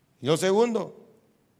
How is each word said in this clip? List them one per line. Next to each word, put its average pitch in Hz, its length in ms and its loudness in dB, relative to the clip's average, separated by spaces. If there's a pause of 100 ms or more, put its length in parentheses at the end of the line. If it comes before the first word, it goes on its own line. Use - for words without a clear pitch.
(200)
Y 123 60 -12
lo 156 120 2
segundo, 202 680 -2 (520)